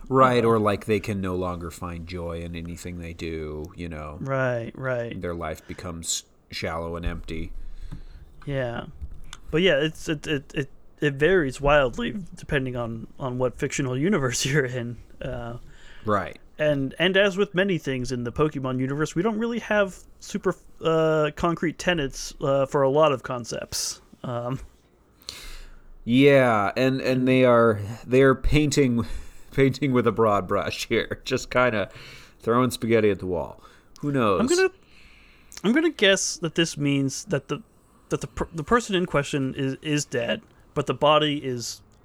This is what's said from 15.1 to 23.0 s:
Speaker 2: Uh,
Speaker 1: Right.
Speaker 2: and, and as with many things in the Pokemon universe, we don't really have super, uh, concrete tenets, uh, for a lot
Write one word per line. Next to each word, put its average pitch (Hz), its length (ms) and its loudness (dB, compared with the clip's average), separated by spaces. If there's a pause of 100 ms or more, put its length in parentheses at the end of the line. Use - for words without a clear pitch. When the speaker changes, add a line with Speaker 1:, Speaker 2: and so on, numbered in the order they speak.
Speaker 2:
Uh, 120 360 -8 (480)
Speaker 1:
Right. 95 320 -2 (220)
Speaker 2:
and, 143 400 0
and 180 180 2
as 196 180 4
with 202 200 0
many 185 240 2
things 127 320 -4
in 123 140 -4
the 120 60 -6
Pokemon 131 480 0
universe, 139 360 -2
we 165 80 0
don't 214 160 0
really 233 200 -2
have 208 380 0 (220)
super, 190 360 -2 (260)
uh, 156 540 2
concrete 165 440 -2
tenets, 160 640 -2
uh, 139 260 2
for 143 160 2
a 135 60 6
lot 151 220 6